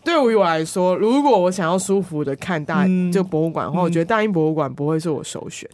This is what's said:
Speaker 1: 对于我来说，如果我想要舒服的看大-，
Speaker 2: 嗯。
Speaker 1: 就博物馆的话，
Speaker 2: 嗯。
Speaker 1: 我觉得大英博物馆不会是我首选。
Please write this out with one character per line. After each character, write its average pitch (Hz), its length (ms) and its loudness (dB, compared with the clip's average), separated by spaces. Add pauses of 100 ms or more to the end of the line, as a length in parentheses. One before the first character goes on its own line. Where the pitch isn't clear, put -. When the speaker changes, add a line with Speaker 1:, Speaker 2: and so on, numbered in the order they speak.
Speaker 1:
对 330 120 0
于 247 200 4
我 202 100 6
来 160 200 2
说， 180 320 0
如 233 260 2
果 262 160 4
我 180 120 2
想 185 200 -2
要 185 80 2
舒 196 220 0
服 151 240 -4
的 139 120 -4
看 156 280 -4
大-， 156 240 0
Speaker 2:
嗯。 180 240 0
Speaker 1:
就 185 100 2
博 175 180 -2
物 165 100 0
馆 143 160 -4
的 139 60 -6
话， 175 100 0
Speaker 2:
嗯。 - 0 -
Speaker 1:
我 170 80 2
觉 170 80 0
得 165 60 2
大 208 180 0
英 214 100 0
博 160 180 2
物 160 40 -2
馆 143 180 -2
不 143 160 -6
会 160 100 0
是 165 120 -4
我 147 120 -4
首 - 280 -12
选。 - 240 -16